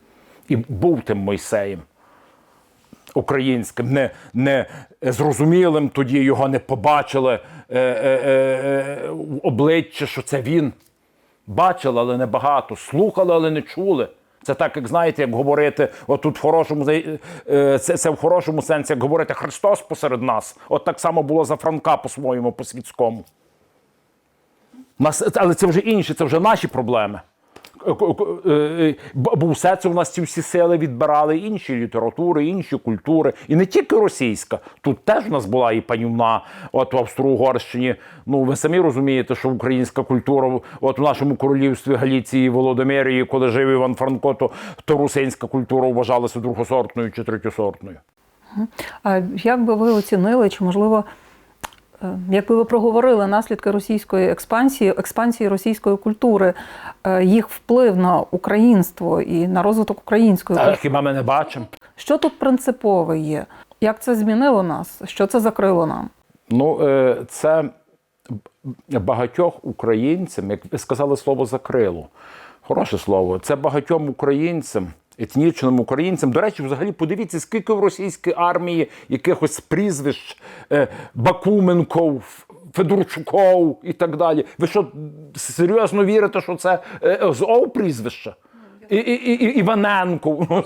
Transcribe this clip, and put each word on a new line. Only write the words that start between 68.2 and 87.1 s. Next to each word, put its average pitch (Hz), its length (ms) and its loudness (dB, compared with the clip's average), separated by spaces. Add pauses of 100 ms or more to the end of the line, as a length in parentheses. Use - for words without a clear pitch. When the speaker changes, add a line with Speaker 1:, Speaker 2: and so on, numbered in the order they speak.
Speaker 1:
б-, - 720 -10
багатьох 123 640 -2
українцям, 117 840 -2
як 101 80 -4 (120)
ви 147 60 -6
сказали 139 400 -2
слово 135 280 0
«закрило», 110 600 -2 (540)
хороше - 360 -2
слово, 92 420 0
це 147 160 -2
багатьом 147 540 -2
українцям, 143 760 -2 (300)
етнічним 131 600 0
українцям. 147 520 -2
До 156 100 2
речі, 196 220 -2
взагалі 139 280 -4
подивіться, 170 480 -4
скільки 220 340 -4
в 208 60 0
російській 190 580 -2
армії 170 520 0 (200)
якихось - 500 0
прізвищ, 147 800 -4 (300)
е, 147 160 2 (260)
Бакуменков, 175 1300 0 (280)
Федорчуков 185 1080 2
і 175 100 -8
так 165 240 -2
далі. 160 280 2 (120)
Ви 165 100 0
що, 196 200 0 (480)
серйозно 196 720 0
вірите, 202 360 2
що 180 140 -8
це, 185 240 0 (240)
е, 180 160 2 (120)